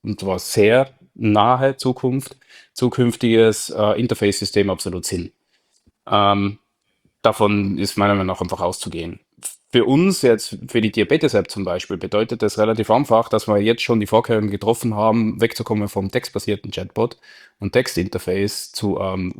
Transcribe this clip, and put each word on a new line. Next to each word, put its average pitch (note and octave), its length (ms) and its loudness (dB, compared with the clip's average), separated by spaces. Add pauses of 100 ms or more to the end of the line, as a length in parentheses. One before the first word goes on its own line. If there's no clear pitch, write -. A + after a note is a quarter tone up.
und G#2+ 160 -6
zwar F#2+ 200 -4
sehr A2+ 520 2 (240)
nahe A#2+ 640 2
Zukunft, B2+ 600 -4 (360)
zukünftiges, A2+ 960 2
äh, G#2 280 2
Interface-System G2+ 720 0
absolut F2+ 360 -6
Sinn. E2+ 260 -6 (760)
Ähm, G2+ 520 2 (640)
davon G#2 560 2
ist - 180 -4
meiner G2+ 160 2
Meinung F#2+ 140 0
nach F#2 140 -4
einfach F#2 200 -6
auszugehen. E2+ 580 -6 (520)
Für A#2+ 140 6
uns E3+ 360 2
jetzt, A2+ 460 0
für A#2 120 0
die G#2+ 120 0
Diabetes-App C#3 580 0
zum G2 160 -8
Beispiel, F2+ 320 -6
bedeutet G#2 460 -2
das G#2+ 160 -2
relativ G#2+ 320 0
einfach, A2+ 380 2
dass - 180 0
wir G#2+ 100 2
jetzt A2+ 240 2
schon A2+ 180 0
die G#2 80 -2
Vorkehrungen G#2+ 440 0
getroffen G#2+ 440 -2
haben, A2 460 0
wegzukommen G#2+ 480 -2
vom G2 220 -6
textbasierten G2+ 600 -6
Chatbot A2 460 -6 (420)
und G2 140 -6
Textinterface F#2+ 960 -2
zu, G2 280 -2
ähm, F#2+ 400 -4